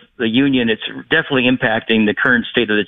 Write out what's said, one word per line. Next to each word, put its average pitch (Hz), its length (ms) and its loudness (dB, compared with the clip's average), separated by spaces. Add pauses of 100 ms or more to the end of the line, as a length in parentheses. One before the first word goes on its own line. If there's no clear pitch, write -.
(180)
the 117 100 -2
union, 127 400 2
it's 110 140 -2 (280)
definitely 143 400 0
impacting 113 560 0
the 104 80 0
current 123 320 0
state 113 240 0
of 107 60 0
the 104 120 0